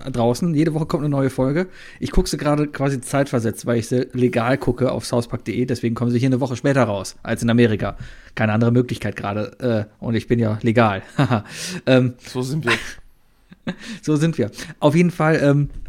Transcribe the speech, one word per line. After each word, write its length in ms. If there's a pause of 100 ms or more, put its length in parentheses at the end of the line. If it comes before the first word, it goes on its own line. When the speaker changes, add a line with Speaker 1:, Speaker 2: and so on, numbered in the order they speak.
(100)
Speaker 1:
draußen, 440
jede 180
Woche 140
kommt 160
eine 80
neue 180
Folge. 380 (340)
Ich 100
guck 160
sie 120
gerade 300
quasi 340
zeitversetzt, 640
weil 120
ich 100
sie 260
legal 420
gucke 340
auf 140
southpark 400
punkt 40
de, 180
deswegen 280
kommen 160
sie 80
hier 120
eine 100
Woche 160
später 280
raus 380
als 200
in 80
Amerika. 480 (360)
Keine 200
andere 180
Möglichkeit 440
gerade, 680 (140)
äh, 40
und 100
ich 140
bin 100
ja 240
legal. 400 (160)
<laughs> 260 (420)
Ähm, 280 (120)
Speaker 2:
So 160
sind 220
wir. 80 (920)
Speaker 1:
<laughs> 80 (280)
so 140
sind 220
wir. 120 (300)
Auf 140
jeden 160
Fall, 320
ähm, 280 (180)